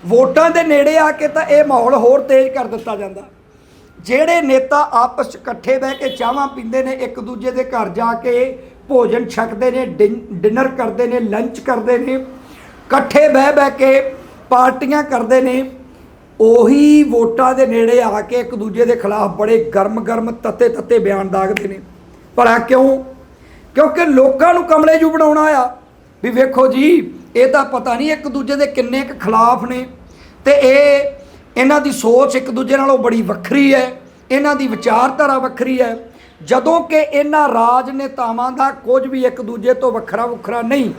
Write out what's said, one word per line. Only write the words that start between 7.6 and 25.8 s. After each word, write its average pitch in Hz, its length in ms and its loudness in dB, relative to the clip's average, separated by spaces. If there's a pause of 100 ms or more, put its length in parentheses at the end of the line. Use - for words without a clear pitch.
ਘਰ 233 240 -6
ਜਾ 233 260 -4
ਕੇ 247 440 -4 (300)
ਭੋਜਨ 240 400 0
ਛਕਦੇ 226 420 -4
ਨੇ, 254 180 -4
ਡਿਨ-, 208 320 0 (120)
ਡਿਨਰ 220 360 -2
ਕਰਦੇ 240 380 -4
ਨੇ, 240 140 -4
ਲੰਚ 220 400 -6
ਕਰਦੇ 240 380 -2
ਨੇ, 262 160 -4
ਇਕੱਠੇ - 1120 -2
ਬਹਿ 277 240 4
ਬਹਿ 277 180 2
ਕੇ 269 440 0 (360)
ਪਾਰਟੀਆਂ 262 520 2
ਕਰਦੇ 254 380 0
ਨੇ, 262 300 -2 (720)
ਉਹੀ 269 640 6
ਵੋਟਾਂ 240 500 0
ਦੇ 254 120 2
ਨੇੜੇ 233 360 2
ਆ 214 180 -2
ਕੇ 240 160 -6
ਇੱਕ 240 180 -4
ਦੂਜੇ 220 300 -2
ਦੇ 240 120 2
ਖਿਲਾਫ 202 400 -4
ਬੜੇ 226 260 2 (120)
ਗਰਮ 208 300 -2
ਗਰਮ, 226 300 -4
ਤੱਤੇ 233 340 -2
ਤੱਤੇ - 300 -2
ਬਿਆਨ 196 300 -2
ਦਾਗਦੇ 196 400 -4
ਨੇ। 196 120 -12 (580)
ਭਲਾ 240 220 4
ਕਿਉਂ? 262 380 2 (760)
ਕਿਉਂਕਿ 302 320 2
ਲੋਕਾਂ 269 480 4
ਨੂੰ 349 100 0
ਕਮਲੇ 311 340 4
ਜੂ 320 120 2
ਬਣਾਉਣਾ 311 320 2 (120)
ਆ 247 160 0 (520)